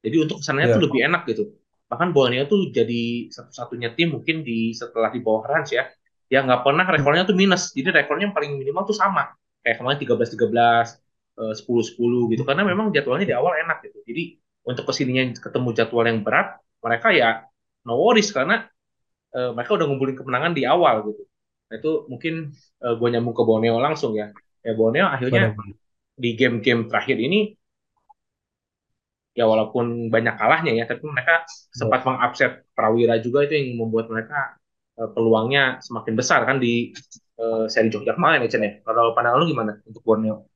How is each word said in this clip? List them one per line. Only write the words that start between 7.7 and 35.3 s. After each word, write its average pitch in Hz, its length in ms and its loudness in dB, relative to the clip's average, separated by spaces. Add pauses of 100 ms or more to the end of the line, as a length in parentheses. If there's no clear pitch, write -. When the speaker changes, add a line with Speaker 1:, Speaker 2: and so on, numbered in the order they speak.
Speaker 1:
Jadi 135 180 -4
rekornya 160 380 0
yang 190 80 -6
paling 147 240 -2
minimal 165 260 -2
tuh 208 160 -2
sama. 180 300 -2 (320)
Kayak 117 180 0
kemarin 139 160 -2
tiga 120 160 0
belas 113 160 0
tiga 120 220 0
belas, 117 340 4 (540)
eh, 110 180 -6
sepuluh 117 240 0
sepuluh 120 480 0
gitu. 123 160 0
Karena 151 160 0
memang 202 320 0
jadwalnya 147 320 0
di 143 80 -2
awal 151 300 0
enak 160 240 -4
gitu. - 180 -20
Jadi 135 160 -6 (460)
untuk 123 180 -6
kesininya 131 360 0 (120)
ketemu - 400 -4
jadwal 117 320 2
yang 113 160 0
berat, 139 380 0 (240)
mereka 117 260 0
ya 127 180 4 (600)
no 120 100 -2
worries 214 380 4
karena, 165 320 0 (680)
eh, 127 200 -2
mereka 123 200 -6
udah 170 120 0
ngumpulin 131 320 -2
kemenangan 131 380 -2
di 131 100 -2
awal 156 260 4 (140)
gitu. 107 140 -10 (460)
Nah, 113 120 -16
itu 156 100 -2 (220)
mungkin, 160 220 -6 (500)
eh, 120 140 0
gue 120 140 2
nyambung 117 260 -2
ke 120 100 2
Borneo 113 320 4
langsung 143 400 0
ya. 104 100 -8 (360)
Ya 113 120 -4
Borneo 131 300 4
akhirnya 123 340 0
Speaker 2:
Benar, 107 140 0
benar. 98 220 -14 (400)
Speaker 1:
di 120 200 -2
game-game 117 520 2
terakhir 113 300 -2
ini, 208 360 0 (1800)
ya 117 140 2
walaupun 117 600 0
banyak 113 260 2
kalahnya 151 380 2
ya, 117 120 -2
tapi 127 140 -8 (100)
mereka 165 320 2 (280)
Speaker 2:
Iya. 123 180 -2
Speaker 1:
sempat 127 140 2
mengupset 123 440 0 (260)
Prawira 117 380 2 (100)
juga, 123 220 0
itu 151 120 -4
yang 135 100 -2 (140)
membuat 113 300 -2
mereka, 127 460 -6 (400)
eh, 110 160 -6
peluangnya 117 720 2